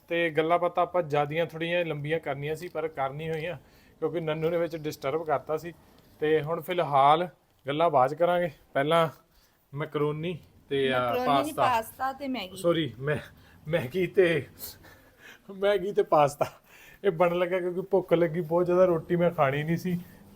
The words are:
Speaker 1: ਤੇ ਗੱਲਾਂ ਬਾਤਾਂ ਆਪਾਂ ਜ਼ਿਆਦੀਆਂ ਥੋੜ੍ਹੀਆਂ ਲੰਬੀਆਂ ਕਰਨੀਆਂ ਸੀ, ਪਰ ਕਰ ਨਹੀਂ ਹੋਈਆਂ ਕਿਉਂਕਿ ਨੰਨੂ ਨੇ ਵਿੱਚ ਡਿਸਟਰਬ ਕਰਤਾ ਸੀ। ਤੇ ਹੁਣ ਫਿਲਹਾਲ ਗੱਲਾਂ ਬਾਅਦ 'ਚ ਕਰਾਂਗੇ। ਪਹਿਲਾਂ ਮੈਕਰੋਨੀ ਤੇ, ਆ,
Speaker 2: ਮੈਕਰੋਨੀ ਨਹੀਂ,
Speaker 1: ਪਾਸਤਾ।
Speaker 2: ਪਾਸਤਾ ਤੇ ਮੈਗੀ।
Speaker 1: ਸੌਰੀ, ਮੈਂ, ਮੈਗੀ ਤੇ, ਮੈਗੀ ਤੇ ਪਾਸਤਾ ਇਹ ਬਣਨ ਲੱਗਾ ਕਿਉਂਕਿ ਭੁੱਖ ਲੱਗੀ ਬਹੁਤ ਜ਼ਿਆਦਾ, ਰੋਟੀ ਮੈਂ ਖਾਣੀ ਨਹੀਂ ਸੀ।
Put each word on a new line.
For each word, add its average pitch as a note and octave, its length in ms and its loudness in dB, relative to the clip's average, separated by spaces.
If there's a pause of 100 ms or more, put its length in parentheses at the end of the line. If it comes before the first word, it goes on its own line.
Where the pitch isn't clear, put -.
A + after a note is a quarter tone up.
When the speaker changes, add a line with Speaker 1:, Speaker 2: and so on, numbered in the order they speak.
Speaker 1:
ਤੇ E3+ 220 0
ਗੱਲਾਂ D#3+ 280 2
ਬਾਤਾਂ F3 240 0
ਆਪਾਂ F3 200 0
ਜ਼ਿਆਦੀਆਂ D3 440 -2
ਥੋੜ੍ਹੀਆਂ E3+ 380 -2
ਲੰਬੀਆਂ D3+ 360 -4
ਕਰਨੀਆਂ C#3+ 360 -6
ਸੀ, F3 120 -12
ਪਰ D#3+ 200 -6
ਕਰ C3+ 220 -6
ਨਹੀਂ D#3 200 -10
ਹੋਈਆਂ D#3+ 260 -6 (420)
ਕਿਉਂਕਿ D#3+ 220 -4
ਨੰਨੂ D#3+ 300 -2
ਨੇ F3 60 0
ਵਿੱਚ E3+ 200 -2
ਡਿਸਟਰਬ D3+ 500 -6
ਕਰਤਾ D3 300 -2
ਸੀ। E3 160 -10 (480)
ਤੇ D#3 220 2
ਹੁਣ E3 180 -4
ਫਿਲਹਾਲ D#3 680 4 (380)
ਗੱਲਾਂ D3+ 240 2
ਬਾਅਦ C#3 200 4
'ਚ D3+ 40 -8
ਕਰਾਂਗੇ। F3 360 0 (240)
ਪਹਿਲਾਂ D#3 340 2 (640)
ਮੈਕਰੋਨੀ D3+ 680 -4 (300)
ਤੇ, C3+ 240 0
ਆ, B2+ 80 2
Speaker 2:
ਮੈਕਰੋਨੀ B2+ 420 2
ਨਹੀਂ, D#4 120 -6
Speaker 1:
ਪਾਸਤਾ। C4+ 80 -2
Speaker 2:
ਪਾਸਤਾ B3+ 500 -2
ਤੇ C4+ 160 -10
ਮੈਗੀ। F#3+ 280 -8
Speaker 1:
ਸੌਰੀ, D#3+ 420 0
ਮੈਂ, C#3 180 -4 (500)
ਮੈਗੀ D#3+ 400 -2
ਤੇ, E3+ 400 2 (1080)
ਮੈਗੀ G3 380 0
ਤੇ G3 100 4
ਪਾਸਤਾ D3+ 440 4 (580)
ਇਹ G3+ 60 2
ਬਣਨ F3 280 2
ਲੱਗਾ F3+ 220 0
ਕਿਉਂਕਿ F3 200 -2
ਭੁੱਖ F#3 320 0
ਲੱਗੀ E3 280 2
ਬਹੁਤ E3+ 240 0
ਜ਼ਿਆਦਾ, F3+ 200 4
ਰੋਟੀ F3 320 2
ਮੈਂ E3+ 140 4
ਖਾਣੀ D3 320 0
ਨਹੀਂ E3 140 -2
ਸੀ। F3 220 -2 (380)